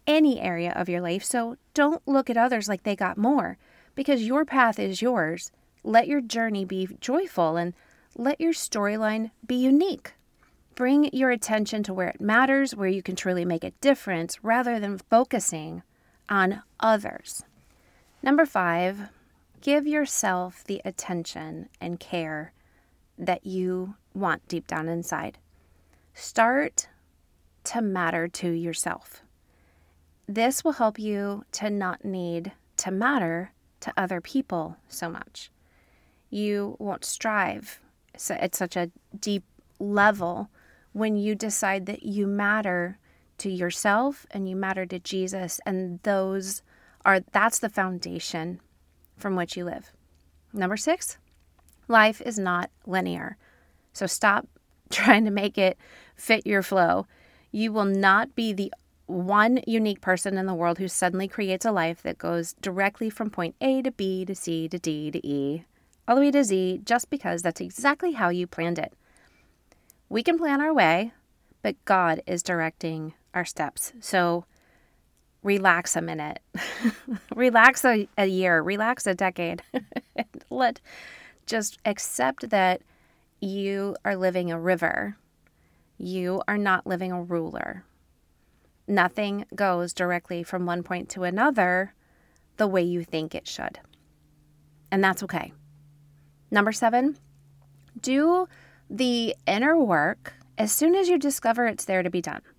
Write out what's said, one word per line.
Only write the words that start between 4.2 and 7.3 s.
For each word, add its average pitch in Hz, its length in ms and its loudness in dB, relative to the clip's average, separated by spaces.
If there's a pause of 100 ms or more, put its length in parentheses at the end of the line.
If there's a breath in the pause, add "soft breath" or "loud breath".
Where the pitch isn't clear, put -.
your 262 220 2
path 247 340 2
is 196 240 -4
yours. 180 500 0 (320)
Let 226 240 6
your 285 120 2
journey 226 440 -2
be 190 240 -4 (120)
joyful 247 560 0